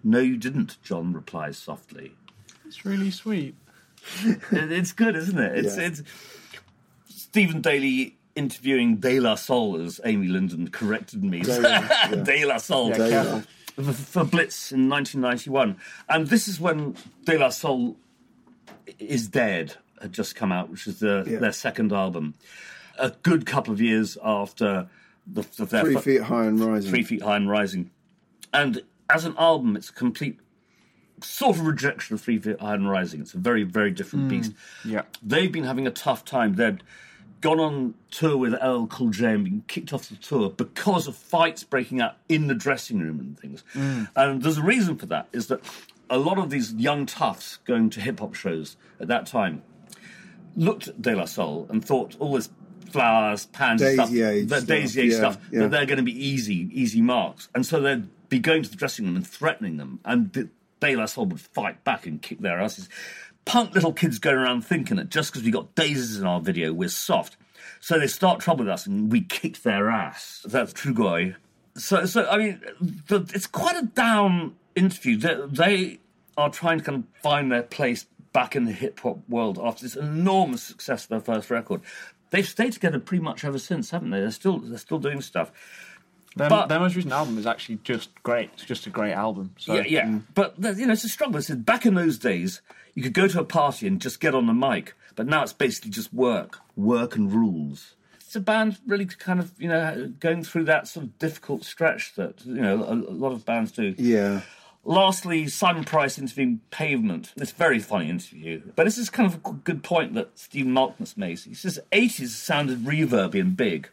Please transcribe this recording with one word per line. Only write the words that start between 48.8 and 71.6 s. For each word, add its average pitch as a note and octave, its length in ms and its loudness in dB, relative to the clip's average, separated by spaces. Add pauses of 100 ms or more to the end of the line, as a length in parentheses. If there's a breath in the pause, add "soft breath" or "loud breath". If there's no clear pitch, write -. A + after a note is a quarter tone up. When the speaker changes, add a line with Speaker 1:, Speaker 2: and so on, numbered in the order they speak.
Speaker 1:
at - 100 -10
that A#2 180 0
time F#2 360 -2 (960 loud breath)
looked E3 320 0
at - 140 -14
De - 120 2
La F2 120 0
Soul E2 440 -4
and A2 140 0
thought B2 340 -2
all C#3+ 160 -2
this A#2 140 -2 (420)
flowers, A2 560 2
pansies C3 500 4
Speaker 3:
Daisy - 0 -
Speaker 1:
stuff, A#2 140 4
Speaker 3:
Age G#2+ 380 2
Speaker 1:
the C#3+ 80 2
Speaker 3:
stuff, B2 120 0
Speaker 1:
Daisy C3 340 2
Age A#2+ 100 6
Speaker 3:
yeah, A2+ 60 4
Speaker 1:
stuff, A2 200 2 (140)
Speaker 3:
yeah. A2+ 80 2
Speaker 1:
that G#2 100 4
they're C#3+ 160 2
gonna C3+ 160 0
be B2 240 -2
easy, G#2 460 -2
easy A#2 300 2
marks. A#2 520 0
And B2 120 0
so D#3+ 140 0
they'd B2+ 280 0 (200)
be C3 100 2
going D#3+ 240 4
to G2+ 80 -8
the - 60 -18
dressing B2+ 300 -4
room F2+ 100 0
and F#2 100 -4
threatening G#2+ 500 -4
them, C#2 280 -10
and A#2 280 2
De, B2+ 160 -6 (320)
De C#3 160 2
La A2 100 -2
Soul A2+ 200 -4
would E2+ 140 -4
fight - 440 -8
back A#2+ 220 -2
and D2+ 160 -8
kick - 180 -12
their F2 200 -2
asses. G2+ 280 -4 (560 loud breath)
Punk A#3+ 300 0
little E3 180 4
kids C#3+ 260 0
going C#3 180 2
around B2 260 2
thinking A#2+ 340 0
that E2 140 -2
just - 220 -2
'cause B2+ 100 -8
we A2+ 80 2
got - 240 -2
daisies C3 440 0
in F#2+ 80 -2
our F2 140 2
video, E2 320 0
we're F2+ 160 -2
soft. - 480 -2 (440 loud breath)
So E3 180 2
they C#3+ 80 2
start F3+ 340 2
trouble C#3+ 240 2
with G2 80 -2
us F2 140 -6
and G#2 260 0
we A#2 100 6
kick - 400 -8
their G2+ 280 2
ass. - 580 -6
That's G#2+ 240 -2
Trugoy. F#2 640 0 (420)